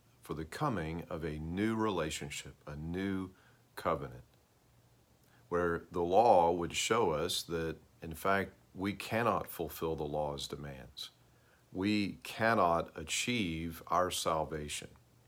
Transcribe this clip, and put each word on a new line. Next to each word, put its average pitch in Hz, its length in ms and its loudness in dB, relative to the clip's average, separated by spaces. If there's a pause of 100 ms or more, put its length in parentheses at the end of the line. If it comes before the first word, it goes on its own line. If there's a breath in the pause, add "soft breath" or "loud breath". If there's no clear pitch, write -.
(220)
for - 120 -8
the 78 100 -6
coming 85 640 -2
of 80 160 -6
a 76 140 -4
new 92 360 -2
relationship, 80 800 -4 (140)
a 76 100 -10
new 95 540 -4 (460 soft breath)
covenant, 69 480 -4 (1200 soft breath)
where 85 420 0
the 87 120 0
law 92 500 8
would 85 220 0
show 110 380 2
us 82 280 0
that, 82 360 -4 (260)
in 85 100 -8
fact, 95 380 0 (240)
we 98 180 -2
cannot 110 560 0
fulfill 80 480 -4
the 78 80 -4
law's 73 420 -2
demands. 71 640 -12 (600 soft breath)
We 101 520 2
cannot 98 680 4
achieve 82 920 -2
our 90 240 4
salvation. 78 800 -2 (400)